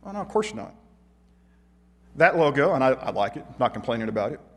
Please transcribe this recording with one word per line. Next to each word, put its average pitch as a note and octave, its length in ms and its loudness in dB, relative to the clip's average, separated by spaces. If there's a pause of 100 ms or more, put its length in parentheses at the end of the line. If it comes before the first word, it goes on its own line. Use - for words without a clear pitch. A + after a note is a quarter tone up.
Oh, G3 80 -14
no, G#3 80 -6
of F#3+ 80 -8
course G#3+ 240 -2
not. - 220 -12 (1400)
That E3 200 4
logo, D3+ 380 4
and C3 100 2
I, C3 60 4
I A2+ 220 -2
like - 240 -2
it, - 100 -14 (120)
not B2 140 2
complaining A2+ 380 -4
about G#2+ 220 -2
it D3+ 80 -12 (160)